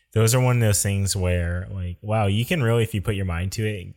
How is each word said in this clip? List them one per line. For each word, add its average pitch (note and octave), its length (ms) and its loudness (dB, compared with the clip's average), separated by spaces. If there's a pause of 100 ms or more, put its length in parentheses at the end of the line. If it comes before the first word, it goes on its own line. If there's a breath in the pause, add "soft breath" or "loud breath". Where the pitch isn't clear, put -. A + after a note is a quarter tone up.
(120)
those A2+ 220 4
are B2+ 60 4
one B2 160 4
of A#2 60 2
those G#2 200 2
things G2 320 0
where, F2+ 560 -2
like, F2+ 320 -8
wow, A2 240 0
you G#2 180 0
can E3 180 0
really, A#2 200 2
if G#2+ 120 -2
you G2+ 60 0
put G#2+ 140 -4
your G2 120 -4
mind F2 260 -4
to A2 120 -4
it, F#2+ 320 -8